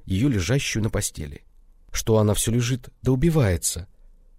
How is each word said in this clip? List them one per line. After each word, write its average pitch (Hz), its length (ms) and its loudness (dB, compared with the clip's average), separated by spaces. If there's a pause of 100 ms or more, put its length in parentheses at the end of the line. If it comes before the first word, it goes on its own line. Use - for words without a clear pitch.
её 95 240 0
лежащую 110 540 -2
на 107 60 -2
постели. - 540 -6 (480)
"Что - 260 2
она 104 160 4
всё - 180 0
лежит 120 380 -2 (120)
да 131 100 0
убивается?" 127 760 0 (520)